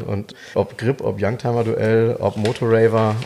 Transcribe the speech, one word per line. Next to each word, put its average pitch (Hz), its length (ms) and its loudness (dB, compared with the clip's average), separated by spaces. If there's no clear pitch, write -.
Und 101 260 -6
ob - 240 -2
Grip, 113 220 -2
ob 101 200 -4
Youngtimer-Duell, 113 1000 0
ob 101 180 -2
Motorraver 113 760 2